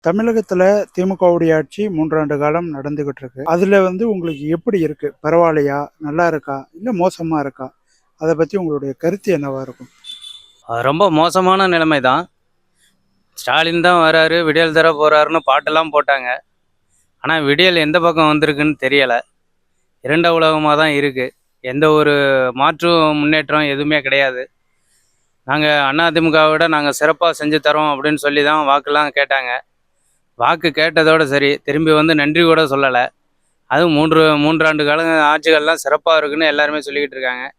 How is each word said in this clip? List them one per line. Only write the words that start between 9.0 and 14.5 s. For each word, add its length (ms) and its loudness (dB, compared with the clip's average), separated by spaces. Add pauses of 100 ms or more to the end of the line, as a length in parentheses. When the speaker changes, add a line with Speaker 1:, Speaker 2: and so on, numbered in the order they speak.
Speaker 1:
என்னவா 240 -6
இருக்கும்? 280 -16 (760)
Speaker 2:
அது 160 -6
ரொம்ப 300 0
மோசமான 560 2
நிலைமை 320 0
தான். 300 0 (1040)
ஸ்டாலின் 480 -2
தான் 300 4
வராரு, 320 2
விடியல் 280 2